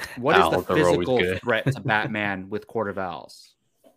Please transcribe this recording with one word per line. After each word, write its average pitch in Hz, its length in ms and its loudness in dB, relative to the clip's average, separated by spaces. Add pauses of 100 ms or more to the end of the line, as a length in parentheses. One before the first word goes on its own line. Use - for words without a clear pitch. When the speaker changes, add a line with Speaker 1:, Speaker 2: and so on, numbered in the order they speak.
(160)
Speaker 1:
what 127 180 2
is 87 80 6
Speaker 2:
Owls 90 240 2
Speaker 1:
the - 80 0
Speaker 2:
are - 100 4
always 87 220 4
Speaker 1:
physical 127 140 2
Speaker 2:
good. 95 200 0
<laughs> - 40 -20
Speaker 1:
threat 113 260 0
to 127 100 -4
Batman 107 680 -2
with 107 160 -8
Court 107 240 -4
of 95 80 -8
Owls? - 560 -10 (420)